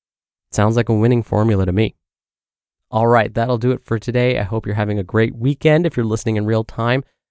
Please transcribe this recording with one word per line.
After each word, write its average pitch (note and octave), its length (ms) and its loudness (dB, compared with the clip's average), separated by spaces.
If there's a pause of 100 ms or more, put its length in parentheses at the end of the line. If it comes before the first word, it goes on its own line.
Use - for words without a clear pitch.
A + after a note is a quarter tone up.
(500)
Sounds A2 260 2
like A#2+ 140 0
a A#2 40 2
winning A#2 280 2
formula G#2 420 0
to F#2 80 0
me. G#2 240 0 (1000)
All A2+ 120 2
right, A2+ 260 2
that'll A#2+ 240 -2
do A#2+ 140 0
it B2 160 -2
for A#2 120 -2
today. B2 400 -2
I G#2+ 40 -2
hope A2 240 -6
you're G#2 80 -4
having G#2 240 -2
a G2 40 -2
great A2+ 320 0
weekend D3+ 520 0
if - 100 -6
you're A#2 80 0
listening A2 320 -2
in G#2 80 -2
real A2 180 0
time, A#2+ 420 -4 (260)